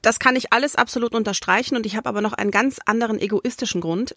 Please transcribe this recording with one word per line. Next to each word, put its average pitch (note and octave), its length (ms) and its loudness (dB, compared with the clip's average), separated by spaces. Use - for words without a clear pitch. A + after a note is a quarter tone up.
Das - 160 4
kann B3+ 160 4
ich - 180 0
alles C4+ 220 2
absolut A#3+ 400 0
unterstreichen A3 600 0
und A3 120 -2
ich G3 80 -6
habe A3 140 -4
aber G#3 120 -2
noch G#3+ 120 0
einen G3+ 180 -2
ganz C4 340 2
anderen A3 340 0
egoistischen G#3 640 -2
Grund. E3+ 360 -2